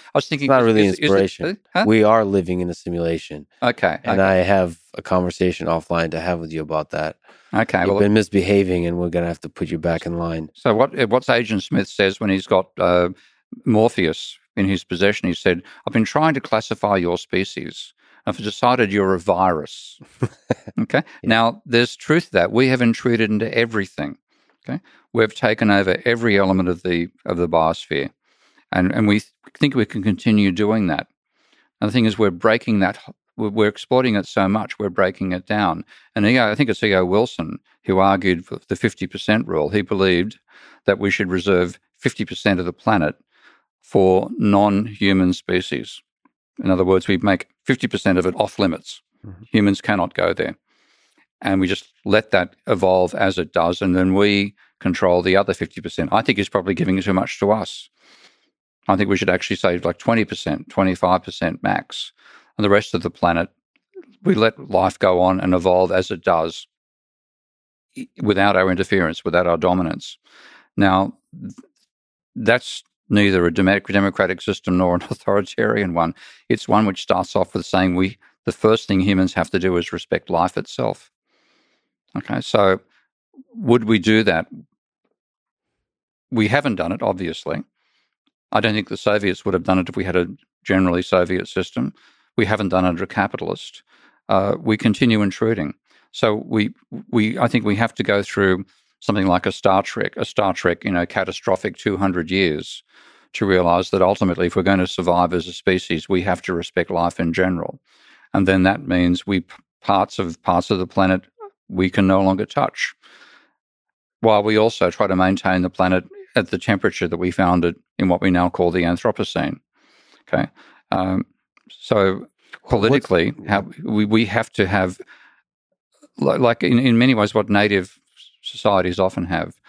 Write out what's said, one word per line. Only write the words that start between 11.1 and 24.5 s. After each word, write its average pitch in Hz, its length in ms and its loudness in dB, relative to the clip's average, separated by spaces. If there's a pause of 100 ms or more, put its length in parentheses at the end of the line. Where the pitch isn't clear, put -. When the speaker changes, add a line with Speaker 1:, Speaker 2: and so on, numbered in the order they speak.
Speaker 1:
Agent 113 340 0
Smith - 260 -2
says 98 300 0
when 104 120 -2
he's 95 180 -2
got, 92 300 2
uh, 87 320 2 (540)
Morpheus 107 720 0 (200)
in 98 120 0
his 95 160 -2
possession, 95 440 -2
he 87 60 -2
said, 90 280 -2 (240)
"I've - 60 -10
been 113 120 2
trying 151 300 0
to 135 60 -6
classify 110 560 -2
your 87 220 0
species. - 720 -8 (340)
I've 107 120 -6
decided 113 540 0
you're 95 220 2
a 87 60 -2
virus." 90 800 0 (220)
<laughs> 123 100 -2 (500)
Okay? 123 220 0 (200)
Speaker 2:
Yeah. - 60 -6
Speaker 1:
Now, 113 380 2
there's 120 280 2
truth 165 320 0
to - 60 -20
that. 95 180 2
We 123 180 4
have 127 140 2
intruded 117 480 2
into 107 260 -2
everything. 110 640 -4 (480)